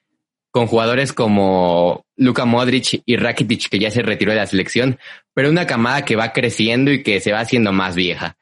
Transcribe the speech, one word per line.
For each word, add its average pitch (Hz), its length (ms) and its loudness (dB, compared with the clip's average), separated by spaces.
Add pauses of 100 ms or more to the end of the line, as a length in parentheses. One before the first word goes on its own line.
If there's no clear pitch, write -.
(520)
con 120 160 2
jugadores 117 460 0
como 95 920 2 (100)
Luka 127 300 2
Modric 123 600 0
y 117 120 0
Rakitic, 113 520 -2
que 101 100 -2
ya 107 120 0
se 120 100 0
retiró 104 300 -2
de 110 60 0
la 101 100 -2
selección, 117 500 -2 (360)
pero 135 160 0
una 170 180 0
camada 131 380 -2
que 117 100 -2
va 113 180 -2
creciendo 123 580 0
y 135 120 -2
que 101 160 0
se 104 120 -2
va 107 100 0
haciendo 117 300 0
más 95 240 -2
vieja. 85 460 -4